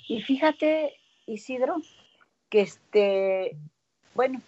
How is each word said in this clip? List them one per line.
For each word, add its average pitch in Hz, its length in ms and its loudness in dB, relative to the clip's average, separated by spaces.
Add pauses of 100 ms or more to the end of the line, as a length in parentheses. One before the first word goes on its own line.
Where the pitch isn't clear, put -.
Y 220 140 -4
fíjate, 302 720 0 (320)
Isidro, 254 520 -4 (720)
que 214 120 4
este, 190 960 0 (560)
bueno, 262 340 -2